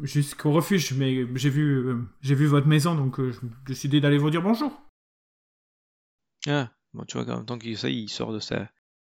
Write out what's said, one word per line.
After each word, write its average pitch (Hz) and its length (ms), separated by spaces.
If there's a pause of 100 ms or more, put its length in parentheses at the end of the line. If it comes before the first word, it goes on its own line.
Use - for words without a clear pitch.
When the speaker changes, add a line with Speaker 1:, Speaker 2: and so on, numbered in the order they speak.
Speaker 1:
jusqu'au 147 500
refuge, 165 420
mais 131 320 (100)
j'ai 131 140
vu, 139 380
euh, 123 140 (200)
j'ai 135 140
vu 147 120
votre 143 200
maison, 156 280
donc, 135 240
euh, 127 120
j'ai 120 160 (180)
décidé 139 360
d'aller 143 160
vous 147 120
dire 165 120
bonjour. 226 300 (1800)
Speaker 2:
Ah, 143 240 (220)
bon, - 120
tu - 120
vois, 120 160
en 120 40
même 117 80
temps 120 140
qu'il, 113 180
ça, 131 120
il 117 200
sort 113 240
de 107 60
sa - 300 (380)